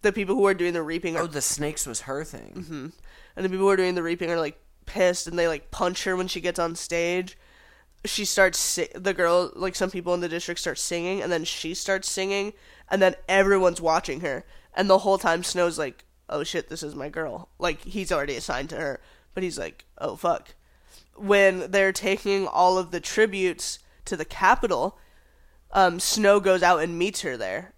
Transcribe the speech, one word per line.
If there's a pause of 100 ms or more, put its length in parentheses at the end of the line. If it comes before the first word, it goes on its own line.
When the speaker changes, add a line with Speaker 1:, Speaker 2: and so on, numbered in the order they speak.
Speaker 1:
the
people
who
are
doing
the
reaping
are
Speaker 2:
Oh,
the
snakes
was
her
thing.
Speaker 1:
Mm-hmm. (480)
And
the
people
who
are
doing
the
reaping
are,
like, (260)
pissed,
and
they,
like,
punch
her
when
she
gets
on
stage. (680)
She
starts
si-,
the
girl,
like,
some
people
in
the
district
start
singing,
and
then
she
starts
singing, (380)
and
then (120)
everyone's
watching
her. (300)
And
the
whole
time,
Snow's
like, (260)
"Oh
shit,
this
is
my
girl." (100)
Like,
he's
already
assigned
to
her, (340)
but
he's
like, (140)
"Oh
fuck." (600)
When
they're
taking
all
of
the
tributes (260)
to
the
Capitol, (760)
um,
Snow
goes
out
and
meets
her
there.